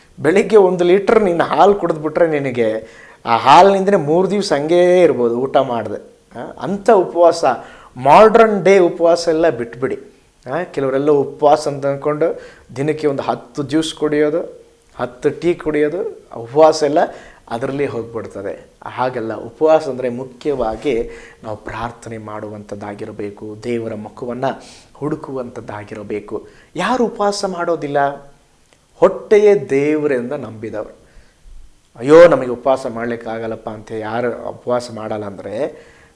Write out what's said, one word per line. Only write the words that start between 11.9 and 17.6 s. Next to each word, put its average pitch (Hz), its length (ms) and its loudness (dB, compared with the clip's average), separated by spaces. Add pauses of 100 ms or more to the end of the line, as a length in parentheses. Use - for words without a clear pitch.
ದಿನಕ್ಕೆ 147 320 -2
ಒಂದು 135 160 -4
ಹತ್ತು 123 400 -6
ಜ್ಯೂಸ್ 156 300 -2
ಕುಡಿಯೋದು, 151 720 -2 (300)
ಹತ್ತು 127 340 -4
ಟೀ 165 240 -4
ಕುಡಿಯೋದು, 151 760 -4
ಆ - 40 -16
ಉಪವಾಸ 147 480 2
ಎಲ್ಲ 147 140 0 (520)
ಅದರಲ್ಲೇ 135 360 -6